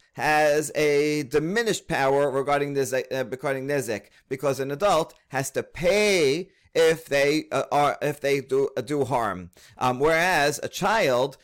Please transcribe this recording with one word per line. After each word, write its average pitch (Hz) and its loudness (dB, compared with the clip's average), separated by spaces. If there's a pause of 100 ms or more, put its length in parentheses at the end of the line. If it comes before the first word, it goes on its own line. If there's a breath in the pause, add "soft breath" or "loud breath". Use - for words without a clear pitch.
(140 soft breath)
has 151 2
a 151 2
diminished 170 -2
power 139 2
regarding 143 -2
nizek, 131 0
uh, 131 -2
regarding 135 -4
nizek, 123 -4 (240 soft breath)
because 131 -2
an 135 -4
adult 165 0 (140 soft breath)
has 135 -4
to 127 -4
pay 180 2 (260 soft breath)
if 160 2
they, 143 2
uh, 135 0
are, 147 0
if 147 -4
they 139 0
do, 131 0
uh, 131 -2
do 139 -2
harm. 104 -4 (280 loud breath)
Um, 127 0
whereas 156 2
a 117 -8
child 147 0